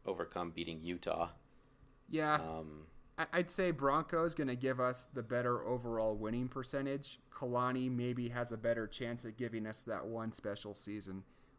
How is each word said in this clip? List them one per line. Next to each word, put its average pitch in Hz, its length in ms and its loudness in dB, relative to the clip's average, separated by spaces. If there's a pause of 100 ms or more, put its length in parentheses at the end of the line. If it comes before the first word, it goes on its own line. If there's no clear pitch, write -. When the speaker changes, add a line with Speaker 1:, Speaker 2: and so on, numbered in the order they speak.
Speaker 1:
overcome 87 460 -2
beating 82 320 -6
Utah. 85 460 0 (840)
Speaker 2:
Yeah. 156 240 2
Speaker 1:
Um, 78 520 -4 (320)
Speaker 2:
I, 160 140 0
I'd 175 180 2
say 185 200 2
Bronco's 156 640 2
gonna 131 220 2
give 127 240 2
us 127 320 2
the 127 100 -4
better 120 420 2
overall 117 500 2
winning 113 340 0
percentage. 139 720 -2 (120)
Kalani 127 580 2
maybe 123 380 2
has 120 240 -2
a 113 40 0
better 113 300 2
chance 120 380 -4
at 113 120 -8
giving 113 300 -2
us 110 180 -6
that 98 220 -2
one 113 260 -2
special 104 420 -4
season 95 480 -6 (360)